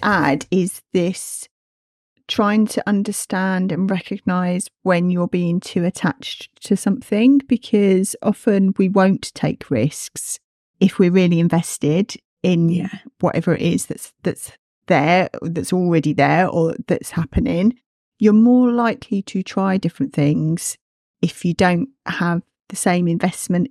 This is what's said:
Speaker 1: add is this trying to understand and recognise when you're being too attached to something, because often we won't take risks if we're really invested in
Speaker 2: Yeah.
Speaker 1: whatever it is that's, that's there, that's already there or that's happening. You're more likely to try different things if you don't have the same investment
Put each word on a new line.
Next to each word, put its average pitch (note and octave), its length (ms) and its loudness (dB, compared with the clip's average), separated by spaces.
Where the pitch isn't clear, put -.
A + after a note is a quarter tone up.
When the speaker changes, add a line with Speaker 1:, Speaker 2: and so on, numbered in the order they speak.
Speaker 1:
add D#3 480 0
is F#3 300 -2
this - 560 -4
trying G#3+ 380 2
to - 220 -4
understand F#3+ 800 -2
and F#3 180 -2
recognise F3+ 800 -4
when F3+ 280 2
you're F3 180 0
being F3 320 -2
too - 240 -4
attached - 640 -6
to G3 120 0
something, A3+ 680 2
because G3+ 760 0
often G3 560 2
we F#3+ 100 4
won't F#3+ 460 2
take - 360 -4
risks - 680 -4
if - 180 2
we're F3 140 4
really F3+ 260 4
invested E3+ 800 0
in E3+ 280 2
Speaker 2:
Yeah. F3 180 -2
Speaker 1:
whatever E3+ 340 0
it - 80 -4
is F3 240 0
that's, - 260 -12
that's - 260 -6
there, E3+ 400 2
that's E3 320 -6
already E3+ 400 2
there D3+ 360 2
or E3 260 -2
that's - 240 -4
happening. E3+ 680 -2
You're G#3 140 6
more A#3+ 400 6
likely A3+ 500 -2
to - 220 -6
try F#3+ 320 -2
different - 360 -4
things D#3 640 0
if - 220 -4
you F3 100 0
don't F3+ 360 0
have F3 360 -2
the F#3+ 60 -12
same F3 300 0
investment F3 640 -2